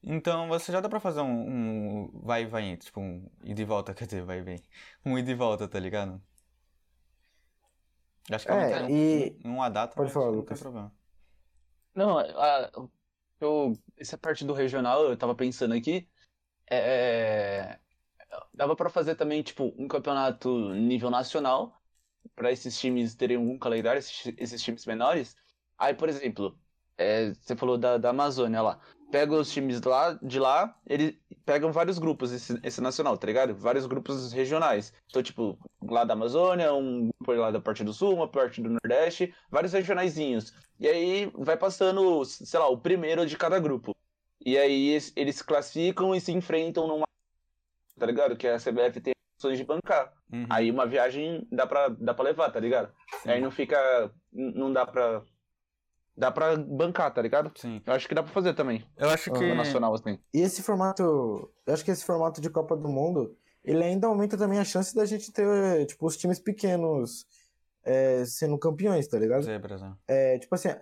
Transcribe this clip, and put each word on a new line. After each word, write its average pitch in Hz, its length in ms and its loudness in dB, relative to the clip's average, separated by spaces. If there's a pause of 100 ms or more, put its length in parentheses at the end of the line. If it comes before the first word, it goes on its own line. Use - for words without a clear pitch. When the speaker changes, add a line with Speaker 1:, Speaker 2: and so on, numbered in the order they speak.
Speaker 1:
então 165 460 -4
você 165 240 -4
já 185 80 0
dá 202 80 -4
pra 208 100 -4
fazer 165 220 -4
um, 139 80 -2 (760)
um - 200 -16
vai 117 180 -2
e 117 40 -6
vai, 107 320 -6
tipo, - 220 -14
um 92 300 -10 (140)
ida 104 160 -8
e 107 60 -2
volta, 101 260 -4
<laughs> - 20 -8
quer 113 120 -12
dizer, 92 180 -8
vai 90 140 -8
e 90 40 -10
vem, 90 200 -12 (420)
um 131 140 -2
ida 127 120 -4
e 127 40 -2
volta, 107 340 -2
tá 101 100 -6
ligado? 95 420 -6 (2000)
Acho 110 160 -6
que - 40 -4
Speaker 2:
É, - 40 2
Speaker 1:
aumentar 131 300 2
um, 127 60 -4
Speaker 2:
e 151 540 2
Speaker 1:
um, 120 120 -6
uma 131 120 0
data, 107 260 -4
Speaker 2:
pode 143 120 0
Speaker 1:
mas 135 80 -8
Speaker 2:
falar, 135 120 2
Speaker 1:
não 113 60 0
tem 110 80 -2
Speaker 2:
Lucas. 139 200 -10
Speaker 1:
problema. 110 320 -12 (1000)
Speaker 3:
Não, 190 240 2
a, 143 520 2 (680)
eu, 147 380 0 (180)
essa - 200 -14
parte 156 280 -4
do 143 100 -4
regional, 135 500 2
eu 127 120 2
tava 120 180 -2
pensando 123 400 -2
aqui, 156 340 -2 (600)
é, 113 1080 0 (760)
dava 143 200 0
pra 165 140 -2
fazer 160 260 0
também, 151 280 -2
tipo, - 340 -4
um 135 100 -6
campeonato 127 880 -2
nível 120 360 2
nacional, 135 680 0 (580)
pra 120 160 0
esses 127 260 -6
times 123 360 0
terem 120 220 0
algum 120 220 0
calendário, 117 400 0
esses, - 400 -10
esses 120 240 -8
times 117 240 -6
menores. 127 500 0 (400)
Aí, 139 160 2
por 156 160 -2
exemplo, 127 480 -4 (400)
é, 107 380 0
você - 220 -8
falou 127 200 0
da, 120 220 2
da 120 120 0
Amazônia 123 520 0
lá. 107 180 0 (300)
Pega 147 240 2
os 147 160 2
times 131 320 -2
lá, 139 400 2
de 131 160 -4
lá, 147 360 4 (120)
eles 147 320 0 (260)
pegam 147 260 2
vários 170 280 0
grupos, 143 340 -2
esse, 120 300 -6
esse 123 180 -6
nacional, 127 380 0
tá - 80 -6
ligado? 117 280 2
Vários 120 300 0
grupos 131 480 -6
regionais. 131 600 0 (160)
Então, 127 120 0
tipo, 113 360 -4 (240)
lá 117 220 2
da 113 100 0
Amazônia, 156 580 2
um 123 460 0
grupo 127 140 -2
lá 117 180 2
da 107 100 -2
parte 107 240 -4
do 107 80 -4
Sul, 190 220 2
uma 165 140 -2
parte 127 340 0
do 113 80 -4
Nordeste, 156 640 0 (160)
vários 170 240 0
regionaizinhos. 160 800 0 (260)
E 151 80 2
aí 180 460 2
vai 160 240 0
passando, 190 640 4
sei - 340 -4
lá, 156 100 6
o 127 100 2
primeiro 165 480 2
de 151 100 -6
cada 175 220 2
grupo. 135 360 -2 (460)
E 131 160 2
aí 139 400 4
es-, 147 180 -4
eles 143 220 -2
se - 80 -14
classificam 175 720 0
e 180 60 0
se 175 120 -4
enfrentam 165 560 0
numa, 156 180 -2 (920)
tá - 80 -2
ligado? 120 280 2
Que 120 140 -2
a 117 100 2
C 117 140 -2
B 120 100 0
F 120 180 0
tem 131 120 -2 (240)
opções 135 220 -2
de 131 60 -4
bancar. 151 480 0 (200)
Speaker 1:
Uhum. 120 160 -6
Speaker 3:
Aí 113 220 2
uma 127 160 2
viagem 135 640 0
dá 127 140 2
pra, 139 240 2
dá 117 240 -2
pra 131 100 -2
levar, 147 260 2
tá - 80 -4
ligado? 117 320 0 (320)
Speaker 1:
Sim. 110 60 -8
Speaker 3:
Aí 120 140 2
não 135 80 -2
fica, 131 600 2 (220)
n-, 127 220 -6
não 135 180 -2
dá 127 140 2
pra, 117 360 0 (920)
dá 127 160 2
pra 156 240 2
bancar, 151 560 0
tá 123 100 -2
ligado? 147 340 0
Speaker 1:
Sim. 113 300 -10
Speaker 3:
Eu 123 60 0
acho 131 160 0
que 151 60 -4
dá 160 80 0
pra 151 100 -8
fazer 180 220 0
também. 117 300 -2 (120)
Speaker 1:
Eu 147 140 2
acho 165 200 0
Speaker 2:
Aham. 127 80 0
Speaker 1:
que 120 100 2
Speaker 3:
No - 60 2
nacional, 120 400 0
assim. 110 240 -6 (160)
Speaker 2:
E 147 60 4
esse 185 220 0
formato, 175 880 0 (140)
eu 143 80 2
acho 156 100 -4
que 196 60 -2
esse 170 140 -2
formato 165 360 -2
de 160 100 -4
Copa 160 260 0
do 151 120 -4
Mundo, 143 480 0 (260)
ele 160 220 2
ainda 190 240 2
aumenta 208 280 2
também 202 220 2
a 202 60 2
chance - 300 -2
da 214 100 4
gente 208 260 -4
ter, 196 560 4
tipo, - 200 -8
os 160 100 0
times 180 240 0
pequenos, 170 840 0 (580)
é, 131 400 4
sendo 147 340 -2
campeões, 165 480 2
tá 117 120 0
ligado? 117 240 4
Speaker 1:
Zebras, 104 400 -6
né? 95 120 -12 (140)
Speaker 2:
É, 131 300 4
tipo - 160 -4
assim 180 160 -2 (120)